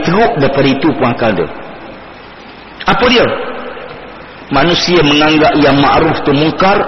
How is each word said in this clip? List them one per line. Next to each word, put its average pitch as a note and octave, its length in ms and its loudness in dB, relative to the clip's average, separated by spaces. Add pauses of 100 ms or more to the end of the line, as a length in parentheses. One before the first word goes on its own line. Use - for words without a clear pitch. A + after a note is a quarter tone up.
teruk A3 320 2
daripada C3+ 320 2
itu C3+ 240 0
pun A#2+ 160 0
akal A#2+ 240 0
dia. E2+ 160 -2 (1400)
Apa G3 240 0
dia? A3+ 180 4 (1300)
Manusia E3 500 2
menganggap D3+ 560 2
yang C#3+ 220 4
ma'ruf C#3 420 2
tu D3 80 0
mungkar D#3+ 460 2 (120)